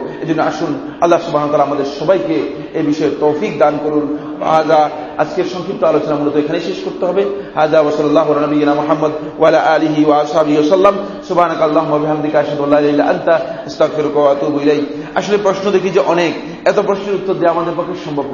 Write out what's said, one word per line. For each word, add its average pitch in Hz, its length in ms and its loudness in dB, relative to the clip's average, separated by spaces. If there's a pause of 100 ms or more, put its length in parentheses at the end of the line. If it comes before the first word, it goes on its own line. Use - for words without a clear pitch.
(200)
এজন্য 156 220 -2
আসুন, 151 480 -4 (100)
আল্লাহ 170 200 4
সুবহানাহু 147 280 -2
ওয়া 151 100 2
তাআলা 143 60 2
আমাদের 139 200 0 (160)
সবাইকে 160 340 2 (400)
এ 160 80 -2
বিষয়ে 147 280 0 (100)
তৌফিক 147 380 0
দান 147 260 2
করুন। 151 340 -2 (260)
হাযা, 156 460 4 (280)
আজকের 151 260 -2
সংক্ষিপ্ত 180 400 -4
আলোচনা 151 320 0
মূলত 147 200 -2
এখানেই 151 240 -2
শেষ 190 240 -6
করতে 185 220 -4
হবে। 180 160 0 (320)
হাযা 156 260 2
ওয়া 147 100 2
সাল্লাল্লাহু 151 420 2
আলা 147 140 0
নবিয়িনা 147 280 2
মুহাম্মদ 156 360 0 (280)
ওয়া 156 100 4
আলা 156 120 4
আলিহি 151 440 2
ওয়া 147 140 4
আসহাবিহি 151 400 2
ওয়া 151 120 2
সাল্লাম। 190 240 4 (340)
সুবহানাকা 165 360 2
আল্লাহুম্মা 151 320 2
ওয়া 151 100 0
বিহামদিকা, 151 340 0
আশহাদু 143 220 -2
আল্লা 147 180 4
ইলাহা 147 300 2
ইল্লা 175 240 2
আনতা, - 320 -4
আস্তাগফিরুকা 151 540 0
ওয়া 143 120 4
আতুবু 143 280 -2
ইলাইক। 147 240 2 (300)
আসলে 180 240 0
প্রশ্ন 196 320 0
দেখি 190 200 2
যে 180 100 2
অনেক, 170 320 2 (360)
এত 196 100 2
প্রশ্নের 202 360 -2
উত্তর 185 200 -2
দেওয়া 170 160 2
আমাদের 170 260 -2
পক্ষে 170 280 -6
সম্ভব 143 300 -4